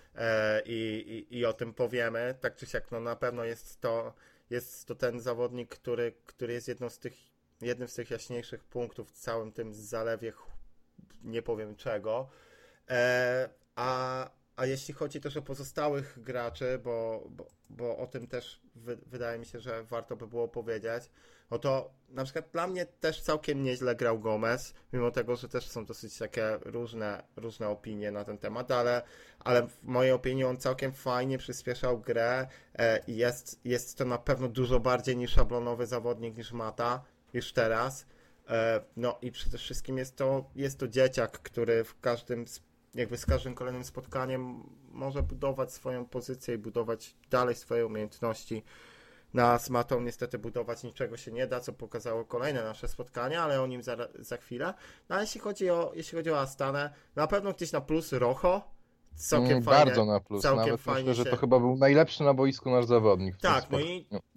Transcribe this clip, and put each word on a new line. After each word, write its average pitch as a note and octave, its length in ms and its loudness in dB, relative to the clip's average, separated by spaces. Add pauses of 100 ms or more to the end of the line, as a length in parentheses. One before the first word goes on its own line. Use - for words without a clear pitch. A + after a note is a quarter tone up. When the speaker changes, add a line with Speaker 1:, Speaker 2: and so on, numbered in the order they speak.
(160)
Speaker 1:
e, A2 500 2
i, A2+ 80 -8 (580)
i, B2 60 -10
i A#2+ 80 2
o A2+ 80 2
tym A2+ 200 -8
powiemy. A#2+ 680 -2
Tak B2 140 -4
czy - 100 -16
siak, - 260 -6
no A#2+ 80 -6
na A#2 160 -4
pewno A#2+ 280 -4
jest - 380 -10
to, A2+ 320 -2 (360)
jest - 380 -8
to A#2+ 80 -8
ten A#2+ 240 -2
zawodnik, A#2+ 500 -4
który, A#2+ 440 -4 (120)
który A#2 280 -8
jest A#2+ 140 -10
jedną A#2+ 220 -6
z - 100 -18
tych, A#2+ 140 -12 (480)
jednym A#2+ 260 -4
z - 60 -18
tych - 180 -8
jaśniejszych A#2+ 520 -10
punktów A#2+ 480 -8
w - 60 -20
całym A2+ 340 -6
tym A2 220 -8
zalewie A2 580 -6
ch-, - 200 -16 (720)
nie A2+ 180 -6
powiem G#2+ 340 -6
czego. A2 540 -4 (600)
E, B2 600 2 (260)
a, C3 540 -4 (260)
a C3 100 -2
jeśli C3+ 280 -4
chodzi D3 280 -6
też C#3+ 160 -8
o D3 40 -4
pozostałych C#3 800 -4
graczy, B2 640 -4
bo, A2+ 460 -4
bo, - 180 -16 (220)
bo A#2 280 -6
o - 100 -8
tym A#2+ 200 -10
też - 340 -10 (140)
wy-, A#2 300 -10
wydaje A#2 340 -6
mi A#2 60 -12
się, A#2+ 140 -14
że A2+ 240 -8
warto A#2 320 -8
by A2+ 120 -12
było A#2 200 -2
powiedzieć, A2+ 640 -6 (400)
no A#2 80 -2
to C3+ 340 -2 (160)
na C3 140 -6
przykład D#3 300 -8
dla E3 140 -2
mnie F#3 180 -4
też - 360 -2
całkiem D3+ 420 -2
nieźle B2+ 320 0
grał A2+ 240 0
Gomez, A2+ 540 -2 (200)
mimo A#2+ 180 2
tego, A#2+ 240 -2
że A#2+ 140 -8
też - 200 -4
są A2+ 160 -10
dosyć - 320 -14
takie A2 440 -2
różne, A2+ 600 -6 (120)
różne A2+ 340 -6
opinie G#2 420 -4
na G#2 140 -6
ten G#2 120 -8
temat, A2+ 340 -6
ale, B2 300 2 (380)
ale A#2+ 280 4
w - 160 -20
mojej B2+ 280 4
opinii C3 320 0
on B2+ 140 0
całkiem C3 360 -2
fajnie C3 440 -2
przyspieszał B2 640 -2
grę, A#2+ 480 0 (280)
e, A2+ 320 4
i A#2 80 -6
jest, A#2+ 500 0
jest A#2+ 320 -2
to C3+ 80 0
na B2 120 0
pewno B2+ 300 0
dużo B2 320 4
bardziej B2 380 2
niż B2 140 -2
szablonowy A#2+ 540 6
zawodnik A#2 520 -4
niż A#2 140 -12
Mata, A#2+ 520 -4 (300)
już B2 200 -6
teraz. A#2 520 0 (440)
E, A2+ 320 2 (160)
no A#2+ 240 -2
i B2+ 100 -8
przede - 260 0
wszystkim - 400 -4
jest C3+ 180 -6
to, C3+ 400 0
jest C#3 240 -4
to C3 80 -2
dzieciak, B2+ 440 4
który A#2 520 2
w - 160 -16
każdym A#2+ 480 -2
z-, - 120 -16 (360)
jakby A#2+ 220 -2
z - 80 -12
każdym B2+ 300 0
kolejnym B2+ 280 -6
spotkaniem C3 800 -6 (280)
może C#3 320 -4
budować C3 500 -2
swoją B2+ 320 -6
pozycję B2 500 -6
i - 20 0
budować A2+ 580 -4 (140)
dalej B2 260 2
swoje A#2 300 -2
umiejętności. A2 800 -6 (680)
No, B2 100 4
a A#2+ 160 6
z - 100 -6
Matą B2 320 0
niestety A#2+ 380 -6
budować A#2 440 -6
niczego A#2 340 -8
się - 140 -14
nie B2 160 -4
da, B2 120 -4
co A#2+ 140 -8
pokazało A2+ 520 -6
kolejne B2 380 -2
nasze A2 240 -6
spotkania, B2+ 560 -4
ale C#3 180 2
o C3 60 0
nim B2 160 -8
za, A#2+ 140 -6 (220)
za - 180 -8
chwilę. C#3 360 -6 (360)
No, F3 60 -2
a G3 60 0
jeśli G#3+ 200 -6
chodzi G3 280 -2
o, E3+ 260 2
jeśli E3 220 -10
chodzi E3 140 0
o D3 80 2
Astanę, C#3 540 -2 (220)
na D3+ 120 2
pewno G3+ 260 0
gdzieś - 180 -6
na D3 100 0
plus D#3 320 -2
Rojo. C3 480 4 (540)
Całkiem B2+ 360 4
Speaker 2:
Mm, B2+ 120 6
Speaker 1:
fajnie, C#3 220 10
Speaker 2:
bardzo B2 200 6
na G#2 140 4
plus. G2+ 240 -4
Speaker 1:
całkiem - 220 6
Speaker 2:
Nawet A2+ 160 2
Speaker 1:
fajnie C3 280 0
Speaker 2:
myślę, B2 40 6
że A#2+ 100 4
Speaker 1:
się B2 120 0
Speaker 2:
to - 60 4
chyba B2+ 180 8
był B2 180 4
najlepszy C#3+ 460 8
na C#3+ 100 8
boisku C3+ 380 2
nasz B2 140 6
zawodnik G#2 500 6
w - 60 -18
tym F3+ 100 6
Speaker 1:
Tak, C3+ 200 2
no C#3 80 2
i, F3 220 -2
Speaker 2:
spotkaniu. G3+ 200 -8 (160)